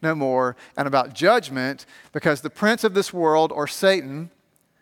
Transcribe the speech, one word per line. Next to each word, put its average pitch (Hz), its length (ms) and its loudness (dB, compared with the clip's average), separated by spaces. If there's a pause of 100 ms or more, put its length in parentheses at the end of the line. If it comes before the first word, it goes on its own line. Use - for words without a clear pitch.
no 160 140 0
more. 127 400 0 (200)
And 143 120 -4
about 131 260 0
judgment, 139 720 0 (260)
because 147 280 0
the 151 100 -10
prince 220 320 0
of 208 120 0
this 190 180 0
world, 160 400 2
or 147 160 -4
Satan, 165 640 -2 (520)